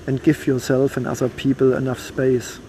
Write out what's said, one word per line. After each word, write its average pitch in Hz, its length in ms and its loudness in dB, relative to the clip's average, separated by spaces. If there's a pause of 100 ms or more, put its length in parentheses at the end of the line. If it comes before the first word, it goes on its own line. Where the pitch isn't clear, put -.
and 131 160 -2
give 151 240 2
yourself 131 480 2
and 123 100 -4
other 131 220 -2
people 131 460 2
enough 131 260 -2
space 131 680 -2